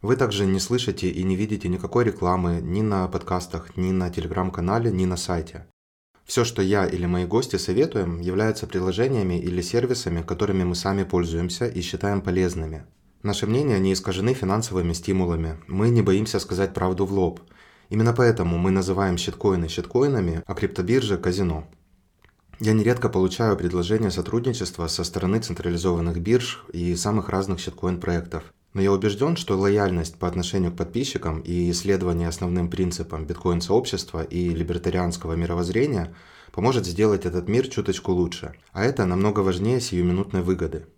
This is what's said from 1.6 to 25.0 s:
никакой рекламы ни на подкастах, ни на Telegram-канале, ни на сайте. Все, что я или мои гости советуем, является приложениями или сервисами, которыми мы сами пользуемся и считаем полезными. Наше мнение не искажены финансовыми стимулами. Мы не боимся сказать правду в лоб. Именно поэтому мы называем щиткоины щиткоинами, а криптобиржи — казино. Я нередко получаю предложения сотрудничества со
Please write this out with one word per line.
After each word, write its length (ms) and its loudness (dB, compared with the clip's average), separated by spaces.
никакой 340 0
рекламы 580 2
ни 220 -2
на 240 0
подкастах, 680 -6
ни 160 0
на 200 0
Telegram-канале, 800 -2
ни 140 2
на 120 -2
сайте. 480 -6
Все, 180 0
что 180 -2
я 240 4
или 220 0
мои 180 2
гости 300 0
советуем, 640 0
является 480 0
приложениями 720 0
или 220 -2
сервисами, 600 0
которыми 440 0
мы 100 0
сами 280 0
пользуемся 600 0
и 160 -4
считаем 400 -2
полезными. 640 -2
Наше 240 -2
мнение 320 2
не 140 4
искажены 420 0
финансовыми 580 0
стимулами. 600 0
Мы 220 2
не 140 6
боимся 360 2
сказать 360 -2
правду 300 0
в 60 -4
лоб. 280 0
Именно 280 4
поэтому 400 4
мы 140 4
называем 460 2
щиткоины 500 0
щиткоинами, 800 0
а 80 -6
криптобиржи — 680 0
казино. 420 0
Я 140 4
нередко 360 4
получаю 480 2
предложения 520 0
сотрудничества 800 -2
со 160 -4